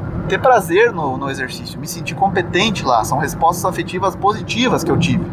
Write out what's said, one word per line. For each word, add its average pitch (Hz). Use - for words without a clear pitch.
ter 190
prazer 214
no, 139
no 139
exercício, 135
me 139
sentir -
competente 190
lá. 117
São 131
respostas 165
afetivas 180
positivas 196
que 151
eu 135
tive. -